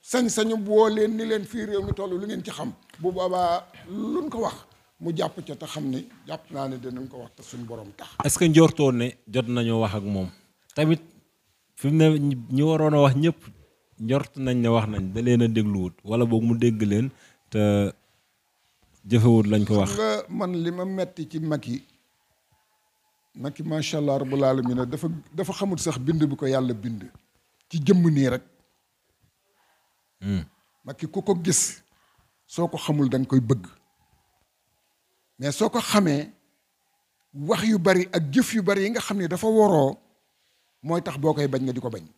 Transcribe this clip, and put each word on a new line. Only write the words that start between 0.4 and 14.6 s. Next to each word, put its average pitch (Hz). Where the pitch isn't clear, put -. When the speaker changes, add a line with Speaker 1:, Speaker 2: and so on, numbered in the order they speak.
Speaker 1:
woo 214
leen 214
ni 226
leen 220
fii 220
réew 202
mi 196
toll 190
lu 202
ngeen 190
ci -
xam. 135
Bu 175
boobaa 180
luñ 220
ko 233
wax 208
mu 165
jàpp 165
ca 151
te 160
xam 151
ni 131
jàpp 151
naa 135
ne 131
dinañ 127
ko 131
wax 117
te 127
suñu 120
borom 110
tax. -
Speaker 2:
Est-ce 143
que 180
njortoo 151
ne 123
jot 120
nañoo 117
wax 107
ak 101
moom? 95
Tamit 160
fi -
mu 147
ne 156
ñi, 143
ñi 131
waroon 156
a 147
wax 131
ñëpp 160
njort 135
nañ 127
ne 117